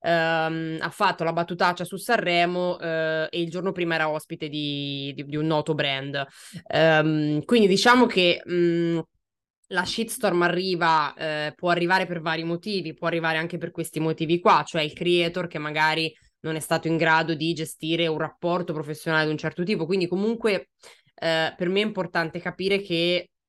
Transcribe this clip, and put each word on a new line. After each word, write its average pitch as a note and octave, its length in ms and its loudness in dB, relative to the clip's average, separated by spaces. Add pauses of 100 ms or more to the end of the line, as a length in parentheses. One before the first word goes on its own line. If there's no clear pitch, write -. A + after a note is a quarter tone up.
ehm, E3 800 0
ha D#3+ 100 -4
fatto F3+ 340 0
la E3 100 0
battutaccia F3 500 0
su F#3+ 140 -8
Sanremo, F3+ 840 2
eh, D#3+ 500 -2
e E3+ 120 -4
il E3 80 -2
giorno F3+ 220 -4
prima E3+ 240 -2
era D#3 140 0
ospite D#3 400 -6
di, C#3+ 680 -4
di, C#3 100 -10
di C#3+ 100 -8
un D#3 120 0
noto D#3 260 0
brand. C#3 520 -4 (420)
Ehm, D#3 760 4
quindi A3+ 240 6
diciamo A#3+ 380 6
che, F3+ 440 2
mm, E3+ 500 2 (720)
la F3+ 140 -2
shitstorm G3+ 560 -2
arriva, F3 760 0
eh, D3+ 400 -6
può F3 140 -2
arrivare F3+ 360 2
per E3+ 160 -8
vari E3 220 -4
motivi, E3+ 500 -4
può E3+ 140 -6
arrivare E3 300 -2
anche E3 200 -4
per E3+ 140 -8
questi - 280 -8
motivi D#3+ 400 0
qua, F3 260 4
cioè D#3+ 160 -4
il D3+ 120 -4
creator F3 540 0
che E3 120 -8
magari D#3 540 0 (280)
non D#3+ 140 -4
è D#3 40 -4
stato D#3+ 280 -2
in D#3+ 100 2
grado E3 380 2
di D#3+ 180 -2
gestire D#3+ 540 -4
un D#3 100 -2
rapporto E3+ 560 -4
professionale D#3 520 -2
di D#3 60 0
un D#3 60 -2
certo D#3+ 260 -6
tipo, F3 220 -2
quindi F3 220 0
comunque, G3+ 600 -2 (460)
eh, D#3+ 400 0
per F3 140 -2
me G3 120 2
è G#3+ 40 0
importante F3 540 -4
capire F#3+ 420 -2
che, F3 480 0 (180)